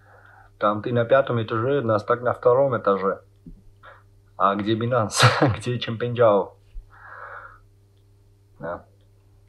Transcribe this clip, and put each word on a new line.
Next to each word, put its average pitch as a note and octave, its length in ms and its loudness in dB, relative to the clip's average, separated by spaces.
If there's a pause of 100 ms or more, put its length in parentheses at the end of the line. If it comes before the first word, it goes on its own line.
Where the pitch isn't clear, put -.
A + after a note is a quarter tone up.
(580)
Там G#2+ 240 0
ты C3 100 -6
на A#2+ 140 0
пятом C3+ 360 2
этаже, A#2+ 400 -2
Nasdaq A2+ 380 0
на A#2+ 140 -2
втором B2+ 440 2
этаже. G2 440 0 (1120)
А G2 200 2
где G#2 200 -2
Binance? A#2 480 0 (160)
<laughs> A#2 180 2
Где B2 220 -6
Чимпенджао? A#2 760 0 (2000)
Да. E2+ 260 -12 (640)